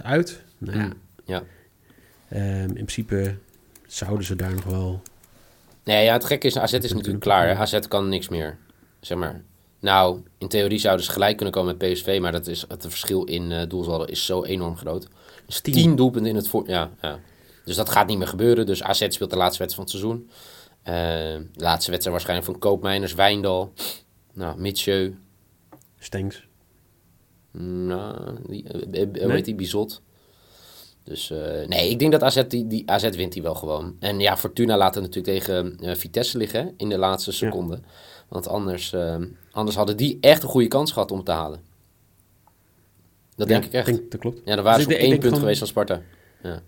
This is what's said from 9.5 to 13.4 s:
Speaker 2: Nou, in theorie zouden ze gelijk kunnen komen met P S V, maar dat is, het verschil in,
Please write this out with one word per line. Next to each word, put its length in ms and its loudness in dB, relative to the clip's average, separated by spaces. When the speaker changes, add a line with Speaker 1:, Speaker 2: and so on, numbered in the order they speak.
Speaker 2:
Nou, 400 4
in 100 -10
theorie 300 0
zouden 260 2
ze 80 -4
gelijk 240 2
kunnen 180 -4
komen 240 0
met 140 0
P 40 -2
S 60 -8
V, 180 0
maar 120 0
dat 140 -4
is, 220 -8
het 200 -14
verschil 360 -2
in, 280 -4